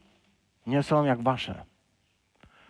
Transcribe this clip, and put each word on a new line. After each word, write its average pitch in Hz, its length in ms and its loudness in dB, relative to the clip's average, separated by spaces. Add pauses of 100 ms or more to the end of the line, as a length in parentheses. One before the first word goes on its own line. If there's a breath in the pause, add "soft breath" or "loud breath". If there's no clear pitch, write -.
(680)
nie 139 160 0
są 151 220 2
jak 123 180 0
wasze. 123 420 -4 (1040 soft breath)